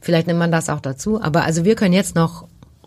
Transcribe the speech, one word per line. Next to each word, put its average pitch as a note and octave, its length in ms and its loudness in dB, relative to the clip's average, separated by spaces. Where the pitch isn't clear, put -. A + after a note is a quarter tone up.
Vielleicht E3 260 0
nimmt E3+ 120 0
man E3+ 140 0
das D#3+ 180 0
auch D3 100 -4
dazu. G#3 420 -4
Aber D#3 220 0
also E3 200 0
wir G#3+ 100 4
können G3 200 2
jetzt F#3+ 200 0
noch E3 340 -2